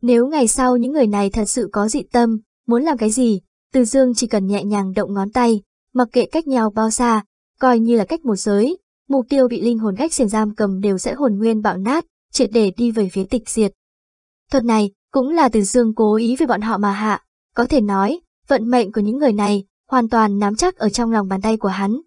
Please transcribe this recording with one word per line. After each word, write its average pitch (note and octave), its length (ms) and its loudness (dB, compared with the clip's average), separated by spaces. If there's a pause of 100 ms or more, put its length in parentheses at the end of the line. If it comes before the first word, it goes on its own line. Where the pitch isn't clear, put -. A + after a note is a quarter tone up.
Nếu A#3+ 240 4
ngày C#4+ 220 0
sau B3+ 280 2
những B3+ 160 -2
người D4 140 2
này G3+ 240 0
thật G#3+ 140 -2
sự G#3 280 -4
có G#3+ 160 0
dị C#4+ 140 -4
tâm, A#3 360 0 (280)
muốn A#3 160 0
làm D4+ 160 0
cái G#3+ 120 0
gì, A3 300 0 (320)
Từ C4 120 4
Dương B3+ 300 2
chỉ A#3+ 120 -2
cần G3+ 200 -2
nhẹ G3+ 180 -2
nhàng G3+ 280 -2
động G3+ 220 -4
ngón G3 160 -4
tay, A#3 320 2 (320)
mặc B3 180 0
kệ B3 140 2
cách D#4+ 200 -4
nhau A#3 240 0
bao A3 200 -2
xa, A3+ 340 0 (340)
coi B3 200 4
như A3+ 180 2
là G#3+ 80 2
cách E4 200 -6
một A3+ 120 0
giới, A3 420 0 (340)
mục C4 160 0
tiêu C4+ 200 4
bị A#3 120 -4
linh A#3 180 0
hồn G#3+ 160 -2
gách C#4+ 180 -4
xiềng A#3 160 0
giam G#3+ 260 -2
cầm G3 260 -2
đều G3 180 0
sẽ C4+ 160 -4
hồn B3+ 240 0
nguyên A3 240 0
bạo G3+ 140 0
nát, A#3+ 280 -2 (280)
triệt A3+ 200 0
để G#3+ 240 2
đi A#3 140 0
về A3 220 -2
phía F#3+ 120 -4
tịch A3+ 240 -4
diệt. G#3 240 0 (800)
Thuật C4 140 0
này A3 260 2 (220)
cũng C4+ 180 0
là D#4+ 180 2
Từ A3 140 2
Dương A3 320 0
cố G#3+ 200 2
ý A#3 220 0
vì D#4+ 100 0
bọn G#3+ 140 -2
họ A3 180 -4
mà G3+ 140 0
hạ, G#3 320 -4 (300)
có A#3 100 0
thể C4+ 160 2
nói, G#3 400 0 (280)
vận A#3 220 0
mệnh B3 220 0
của A3+ 80 -2
những G#3+ 180 -2
người C#4+ 140 2
này G3+ 320 -2 (260)
hoàn B3 180 0
toàn G#3+ 300 2
nắm G#3 180 -2
chắc F4+ 200 0
ở G#3+ 120 0
trong A3+ 240 -2
lòng G#3 160 0
bàn F#3+ 120 -4
tay A3 160 -2
của G#3+ 120 -2
hắn. G3 380 -2